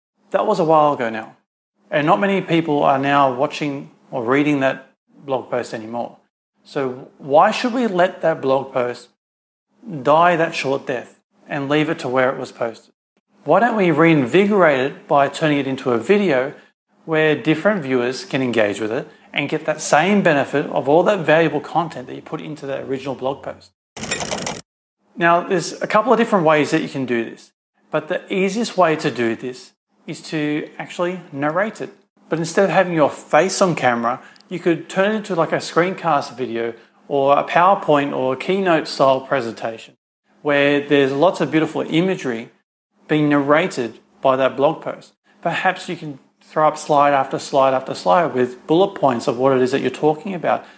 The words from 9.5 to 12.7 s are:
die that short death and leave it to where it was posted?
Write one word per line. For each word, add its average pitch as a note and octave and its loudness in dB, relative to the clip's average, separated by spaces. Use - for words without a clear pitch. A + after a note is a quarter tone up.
die E3 4
that E3 -2
short C3+ -4
death A#2+ -8
and C#3 -6
leave D3+ 2
it E3 -4
to C#3+ -8
where C3 2
it C3+ -4
was B2+ -10
posted? - -8